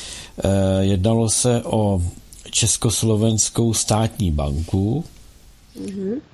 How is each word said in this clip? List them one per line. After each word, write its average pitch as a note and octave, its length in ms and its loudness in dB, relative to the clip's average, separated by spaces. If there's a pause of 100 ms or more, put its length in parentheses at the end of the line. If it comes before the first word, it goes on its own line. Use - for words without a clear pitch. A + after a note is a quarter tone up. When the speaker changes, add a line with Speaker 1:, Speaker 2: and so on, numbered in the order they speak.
(440)
Speaker 1:
eh, - 40 2 (360)
jednalo A2 460 2
se A#2 340 0
o G2+ 380 0 (480)
Československou A2 1200 0
státní A2 560 0
banku. E2 720 0 (760)
Speaker 2:
Mhm. G3 320 -6 (220)